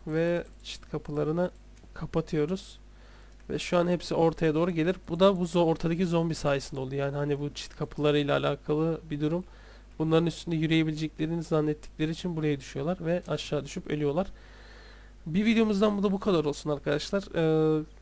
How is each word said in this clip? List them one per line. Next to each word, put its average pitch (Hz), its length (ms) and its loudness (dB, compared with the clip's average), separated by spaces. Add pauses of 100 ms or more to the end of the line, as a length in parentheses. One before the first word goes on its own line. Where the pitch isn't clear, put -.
ve 165 380 0 (180)
çit - 280 -14
kapılarını 151 600 -2 (440)
kapatıyoruz. 165 840 -4 (720)
Ve 143 80 -4
şu 175 200 0
an 175 100 2
hepsi 170 260 -2
ortaya 160 400 2
doğru 170 160 2
gelir. 170 260 0 (120)
Bu 170 120 0
da 190 200 6
bu 180 40 2
zo-, 170 200 2
ortadaki 165 420 2
zombi 165 280 2
sayesinde 139 460 -2
oldu. 135 140 -6
Yani 139 220 -2
hani 143 240 -2
bu 147 140 -6
çit - 220 -14
kapılarıyla 147 600 2
alakalı 151 640 0 (100)
bir 147 100 -4
durum. 165 240 -2 (540)
Bunların 160 280 4
üstünde 165 300 -4
yürüyebileceklerini 156 840 0
zannettikleri 156 680 -2
için 170 260 -6
buraya 151 240 0
düşüyorlar 160 460 -6
ve 175 220 -2
aşağı 147 360 -4
düşüp - 260 -10
ölüyorlar. 151 360 0 (1000)
Bir 180 180 2
videomuzdan 214 540 4
bu 196 40 0
da 202 100 2
bu 196 80 0
kadar 170 240 4
olsun 147 260 -4
arkadaşlar. 151 520 -2 (120)
Ee, 156 500 4 (180)